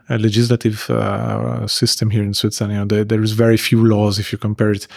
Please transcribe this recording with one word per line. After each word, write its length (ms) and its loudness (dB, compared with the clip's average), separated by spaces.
uh, 100 -2
legislative, 680 0
uh, 800 -2
system 440 0
here 120 2
in 100 -2
Switzerland. 420 -2
You 60 -2
know, 60 -2
there, 180 2
there 180 0
is 100 -2
very 240 4
few 280 2
laws 360 2
if 100 -6
you 80 -6
compare 320 0
it 160 -4